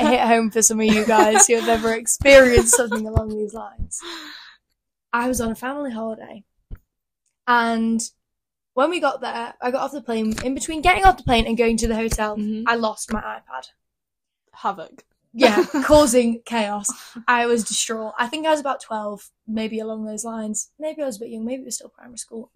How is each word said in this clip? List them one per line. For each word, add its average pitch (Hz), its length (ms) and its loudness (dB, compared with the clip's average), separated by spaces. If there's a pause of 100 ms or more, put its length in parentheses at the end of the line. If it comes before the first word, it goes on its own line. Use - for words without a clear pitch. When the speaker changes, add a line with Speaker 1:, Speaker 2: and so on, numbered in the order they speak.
Speaker 1:
hit 254 140 4
home 226 300 2
for 220 120 0
some 220 180 2
of 220 60 2
you 214 200 4
guys 220 400 6
who 240 120 4
have 226 100 -2
ever 226 260 2
experienced 247 840 6
something 226 300 -2
along 220 240 -2
these 214 240 -6
lines. 226 440 -10 (1120)
I 240 160 -2
was 254 120 -4
on 226 100 -2
a 220 60 -6
family 277 360 -8
holiday, 220 520 -12 (1000)
and 226 540 0 (760)
when 277 140 2
we 349 120 -2
got 277 200 -2
there, 233 400 -8
I 247 100 -2
got 262 120 -2
off 269 100 -6
the 285 80 -8
plane. 220 340 -4 (100)
In 262 100 -2
between 311 260 -8
getting 359 240 2
off 370 140 6
the 262 60 -20
plane 226 220 2
and 226 120 -2
going 226 200 2
to 226 100 -2
the 226 80 0
hotel, 220 400 -4
Speaker 2:
Mm-hmm. 214 300 -4
Speaker 1:
I 233 100 0
lost 220 360 -6
my 214 80 -4
iPad. 214 460 -12 (880)
Speaker 2:
Havoc. 190 500 -8 (300)
Speaker 1:
Yeah, 233 300 4
Speaker 2:
<laughs> 277 200 -2
Speaker 1:
causing 247 600 4
chaos. 208 460 -4 (380)
I 240 180 2
was 240 180 0
distraught. 220 540 -6
I 240 80 0
think 311 200 -6
I 311 40 2
was 302 100 2
about 269 220 -4
twelve, 208 480 -10 (160)
maybe 220 340 -4
along 220 260 -8
those 214 180 -10
lines. 220 540 -8
Maybe 311 240 -8
I 277 40 -4
was 233 100 -8
a 202 40 -16
bit 233 100 -12
young. 220 140 -10
Maybe 254 180 -8
it 269 40 -16
was 226 100 -10
still - 140 -14
primary 240 280 -20
school. 226 380 -16